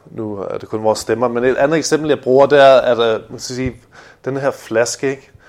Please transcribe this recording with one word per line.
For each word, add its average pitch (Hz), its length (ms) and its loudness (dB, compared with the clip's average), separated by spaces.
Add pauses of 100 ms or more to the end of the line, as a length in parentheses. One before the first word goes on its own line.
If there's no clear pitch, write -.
(100)
nu 107 280 -10
er - 200 -8
det - 100 -18
kun 110 160 -6
vores 107 140 0
stemmer, 117 300 -2
men 120 160 -4
et 127 120 0
andet 151 220 0
eksempel, 151 300 -2
jeg 131 140 0
bruger, 131 240 4
det 143 140 4
er, 135 200 8
at, 120 180 0
øh, 113 320 -2
man 120 80 -16
skal 123 180 -12
sige, 127 200 -6 (480)
den 131 120 -6
her 135 140 -2
flaske, 117 600 -2
ikke? 135 200 -10 (180)